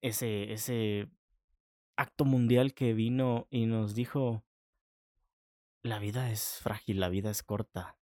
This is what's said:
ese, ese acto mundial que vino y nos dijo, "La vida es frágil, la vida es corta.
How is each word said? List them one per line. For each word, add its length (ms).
ese, 500
ese 560
acto 280
mundial 500
que 200
vino 560
y 160
nos 280
dijo, 500
"La 160
vida 320
es 320
frágil, 380
la 80
vida 220
es 120
corta. 560